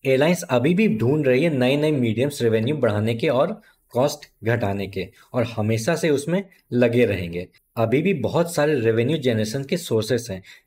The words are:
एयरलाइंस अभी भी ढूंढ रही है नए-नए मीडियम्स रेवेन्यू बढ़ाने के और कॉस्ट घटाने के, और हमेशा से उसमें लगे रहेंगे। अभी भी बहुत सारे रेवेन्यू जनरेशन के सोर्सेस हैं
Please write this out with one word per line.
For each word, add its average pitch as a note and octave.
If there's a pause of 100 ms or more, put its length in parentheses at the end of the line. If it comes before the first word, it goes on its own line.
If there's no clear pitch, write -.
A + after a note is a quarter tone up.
एयरलाइंस D3
अभी C3
भी G#3+
ढूंढ C3+
रही B2+
है D#3+
नए-नए C#3+
मीडियम्स B2
रेवेन्यू A2+
बढ़ाने A2
के C3+
और D3+ (340)
कॉस्ट - (160)
घटाने G2+
के, F#2+ (260)
और B2
हमेशा A2
से E3
उसमें D#3+ (300)
लगे B2
रहेंगे। F2+ (300)
अभी A#2
भी G3
बहुत C#3+
सारे D3+
रेवेन्यू A#2
जनरेशन A#2+
के E3+
सोर्सेस A2+
हैं F#2 (240)